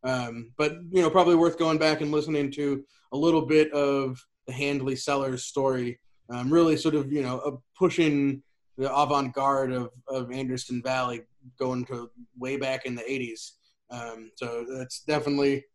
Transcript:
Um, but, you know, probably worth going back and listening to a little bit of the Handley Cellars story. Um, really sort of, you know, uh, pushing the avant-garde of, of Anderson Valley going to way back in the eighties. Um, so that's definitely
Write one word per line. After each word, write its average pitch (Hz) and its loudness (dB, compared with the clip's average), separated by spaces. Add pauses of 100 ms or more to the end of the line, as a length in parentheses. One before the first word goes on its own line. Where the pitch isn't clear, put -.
Um, 120 -4
but, 151 0 (180)
you 185 4
know, 160 6
probably 175 6
worth 165 4
going 160 2
back 156 2
and 147 -2
listening 147 0
to 143 -2 (280)
a 131 -6
little 160 4
bit 156 4
of 139 0 (220)
the 127 -12
Handley 135 -2
Cellars 135 -2
story. 131 -2 (320)
Um, 123 -2
really 165 6
sort 156 0
of, 135 0
you 147 0
know, 127 -4
uh, 139 -6 (200)
pushing 147 2 (340)
the 131 -2
avant-garde 139 2
of, 123 -4 (180)
of 131 -6
Anderson 127 -6
Valley 127 -2 (360)
going 127 -2
to 120 -12 (260)
way 131 -6
back 131 -4
in 123 -6
the 120 -8
eighties. 123 -8 (360)
Um, 113 -14
so 117 -8
that's 131 -10
definitely 143 0 (100)